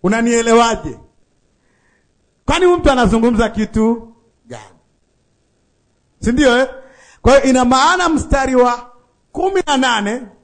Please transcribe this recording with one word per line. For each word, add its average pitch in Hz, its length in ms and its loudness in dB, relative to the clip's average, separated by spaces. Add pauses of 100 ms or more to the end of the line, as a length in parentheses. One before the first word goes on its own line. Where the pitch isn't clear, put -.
Unanielewaje? 226 960 0 (1500)
Kwani 339 180 0
huyu 349 140 4
mtu 294 120 2
anazungumza 226 580 0
kitu 220 640 -4 (320)
gani? 107 300 -20 (1400)
Si 233 120 -2
ndio, 254 260 2
eh? 262 100 -2 (540)
Kwa 240 100 4
hiyo 277 120 4
ina 254 200 2
maana 311 440 2
mstari 269 460 -2
wa 247 360 0 (420)
kumi 381 340 -2
na 285 100 -2
nane 240 460 -2 (200)